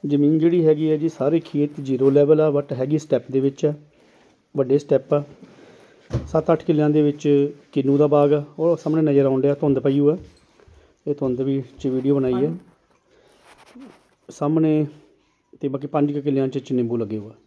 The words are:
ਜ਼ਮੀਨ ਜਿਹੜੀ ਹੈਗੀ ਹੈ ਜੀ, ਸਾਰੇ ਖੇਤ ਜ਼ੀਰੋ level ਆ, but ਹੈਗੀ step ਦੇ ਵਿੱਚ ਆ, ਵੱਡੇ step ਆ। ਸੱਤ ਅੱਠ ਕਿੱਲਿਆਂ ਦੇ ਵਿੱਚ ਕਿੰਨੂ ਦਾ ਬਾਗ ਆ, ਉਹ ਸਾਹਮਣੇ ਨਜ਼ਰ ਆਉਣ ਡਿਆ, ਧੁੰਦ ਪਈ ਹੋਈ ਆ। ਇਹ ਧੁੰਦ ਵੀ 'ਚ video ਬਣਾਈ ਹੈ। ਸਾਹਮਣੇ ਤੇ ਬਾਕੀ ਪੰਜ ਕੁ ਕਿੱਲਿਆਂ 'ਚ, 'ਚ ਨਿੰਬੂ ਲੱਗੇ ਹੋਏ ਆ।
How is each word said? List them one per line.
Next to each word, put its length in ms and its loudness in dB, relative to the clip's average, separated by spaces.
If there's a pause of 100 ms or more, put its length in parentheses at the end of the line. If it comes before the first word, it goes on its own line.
ਜ਼ਮੀਨ 320 2
ਜਿਹੜੀ 280 2
ਹੈਗੀ 240 2
ਹੈ 60 2
ਜੀ, 120 -2
ਸਾਰੇ 320 0
ਖੇਤ 300 -2 (100)
ਜ਼ੀਰੋ 300 0
level 300 4
ਆ, 100 2
but 220 -2
ਹੈਗੀ 260 -2
step 320 -2
ਦੇ 100 0
ਵਿੱਚ 260 -2
ਆ, 80 0 (800)
ਵੱਡੇ 220 0
step 360 0
ਆ। 100 -2 (1000)
ਸੱਤ 260 0
ਅੱਠ 120 -2
ਕਿੱਲਿਆਂ 260 0
ਦੇ 120 4
ਵਿੱਚ 520 0 (180)
ਕਿੰਨੂ 260 0
ਦਾ 80 4
ਬਾਗ 260 4
ਆ, 120 0 (140)
ਉਹ 180 0
ਸਾਹਮਣੇ 260 -2
ਨਜ਼ਰ 220 4
ਆਉਣ 160 0
ਡਿਆ, 140 0
ਧੁੰਦ 240 0
ਪਈ 200 0
ਹੋਈ 140 4
ਆ। 60 -4 (880)
ਇਹ 120 -4
ਧੁੰਦ 220 -4
ਵੀ 220 -2 (160)
'ਚ 80 -8
video 280 0
ਬਣਾਈ 200 0
ਹੈ। 200 -2 (1800)
ਸਾਹਮਣੇ 560 0 (760)
ਤੇ 80 -6
ਬਾਕੀ 180 -8
ਪੰਜ 260 -2
ਕੁ 80 -4
ਕਿੱਲਿਆਂ 280 -2
'ਚ, 100 -6
'ਚ 140 -8
ਨਿੰਬੂ 240 -2
ਲੱਗੇ 220 -6
ਹੋਏ 120 -14
ਆ। 40 -20 (120)